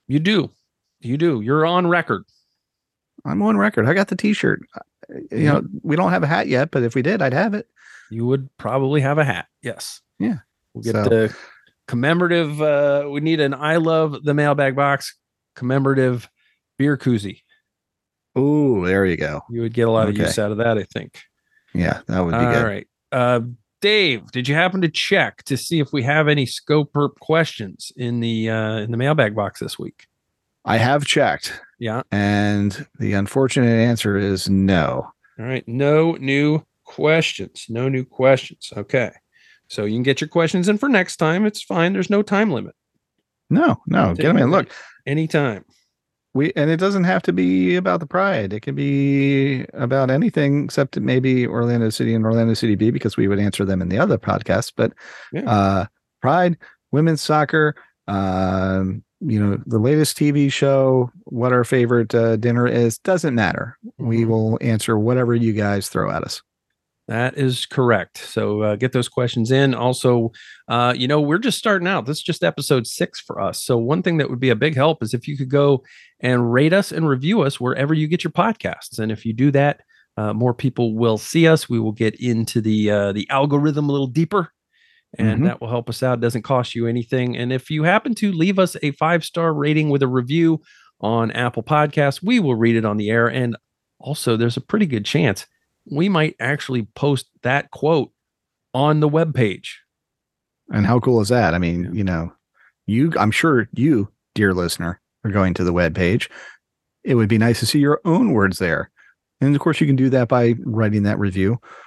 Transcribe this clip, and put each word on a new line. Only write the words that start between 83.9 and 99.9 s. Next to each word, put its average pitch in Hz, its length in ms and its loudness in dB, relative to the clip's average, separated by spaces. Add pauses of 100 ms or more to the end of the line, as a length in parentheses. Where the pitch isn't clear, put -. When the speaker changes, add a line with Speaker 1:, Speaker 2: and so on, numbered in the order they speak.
Speaker 1:
little 139 140 0
deeper, 160 460 -2 (640)
and 110 200 0
Speaker 2:
Mm-hmm. 139 80 2
Speaker 1:
that - 140 -2
will 117 100 -8
help 120 180 -4
us 117 160 -4
out. 127 140 0
It - 20 -8
doesn't 120 220 -2
cost 123 340 -2
you 117 100 -2
anything. 123 500 -2
And 123 160 -4
if 127 200 -6
you 151 100 -2
happen 214 340 2
to 208 140 0
leave 185 300 0
us 180 240 0
a 143 80 -2
five-star 165 600 0
rating 151 380 0
with 139 140 2
a - 20 2
review 151 560 0 (380)
on 113 320 0
Apple 120 320 -4
Podcasts, 151 580 0
we 240 160 2
will 143 160 2
read 113 220 4
it 110 80 0
on 107 140 0
the 104 120 -2
air. 117 160 4
And 123 300 -2 (420)
also, 127 380 -2
there's 117 200 0
a 123 40 -4
pretty 214 260 0
good 113 180 -4
chance 147 420 0 (400)
we 165 220 -2
might 156 320 0
actually 127 540 -4
post 143 340 -2 (140)
that 135 280 -2
quote 151 400 0 (640)
on 147 260 2
the 151 80 4
webpage. 147 600 0 (1040)